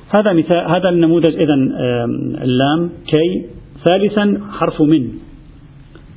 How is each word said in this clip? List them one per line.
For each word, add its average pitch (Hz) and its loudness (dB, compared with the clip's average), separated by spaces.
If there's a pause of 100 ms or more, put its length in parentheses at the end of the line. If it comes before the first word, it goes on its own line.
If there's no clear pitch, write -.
(100)
هذا 208 2
مثال، 165 0
هذا 180 0
النموذج 165 2
إذن، 143 0
آم، 123 -4
اللام 143 0 (160)
كي. 170 0 (420)
ثالثا 202 0 (100)
حرف 165 -2
من، 147 2 (1080)